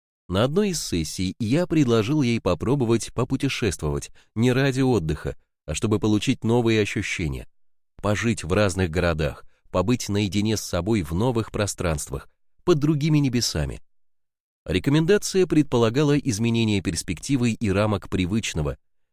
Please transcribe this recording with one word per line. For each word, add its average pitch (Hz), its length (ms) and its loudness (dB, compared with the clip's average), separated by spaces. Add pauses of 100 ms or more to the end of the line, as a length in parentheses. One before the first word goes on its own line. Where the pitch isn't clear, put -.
(280)
На 95 160 2
одной 185 280 0
из - 120 -6
сессий 92 540 -4
я 139 280 0
предложил 127 540 2
ей 117 180 2
попробовать 113 760 0
попутешествовать, 107 960 -2 (240)
не 120 180 2
ради 135 300 0
отдыха, 82 560 0 (260)
а 78 100 -6
чтобы 107 260 0
получить 107 440 0
новые 113 360 2
ощущения, 85 680 -4 (500)
пожить 104 460 -2
в 80 120 -8
разных 95 360 2
городах, 80 540 -2 (260)
побыть 92 380 0
наедине 104 480 0
с - 60 -6
собой 92 400 -2
в 80 100 -6
новых 113 400 -2
пространствах, 82 720 -4 (380)
под 175 140 4
другими 151 400 2
небесами. 113 640 -2 (840)
Рекомендация 165 840 2
предполагала 143 720 2
изменение 113 600 0
перспективы 113 720 -2
и 113 200 -2
рамок 101 380 0
привычного, 90 720 -2 (340)